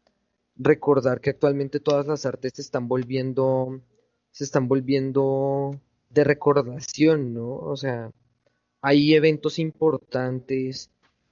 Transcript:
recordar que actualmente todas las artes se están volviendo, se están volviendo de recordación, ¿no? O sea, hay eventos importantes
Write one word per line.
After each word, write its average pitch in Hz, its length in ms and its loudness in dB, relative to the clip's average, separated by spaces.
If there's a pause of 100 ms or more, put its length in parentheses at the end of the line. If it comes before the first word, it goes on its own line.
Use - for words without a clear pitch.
(560)
recordar 131 680 0
que 139 100 -2
actualmente 143 480 -2
todas 143 280 0
las 147 180 -4
artes 127 300 -6
se 147 60 -14
están 127 260 -6
volviendo, 131 960 -2 (500)
se - 140 -10
están 135 220 0
volviendo 135 1120 0 (300)
de 147 140 4
recordación, 143 1080 2
¿no? 117 220 -8
O 147 200 -8
sea, 123 360 -6 (720)
hay 147 320 4
eventos 151 460 2
importantes 131 1300 -4 (420)